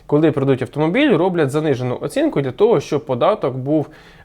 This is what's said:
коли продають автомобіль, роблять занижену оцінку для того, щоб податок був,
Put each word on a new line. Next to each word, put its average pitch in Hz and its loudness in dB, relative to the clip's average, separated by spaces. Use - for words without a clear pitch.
коли 151 2
продають 135 0
автомобіль, 175 0
роблять 170 0
занижену 131 -2
оцінку 262 -2
для 131 -4
того, 202 2
щоб 143 -4
податок 151 0
був, 139 -2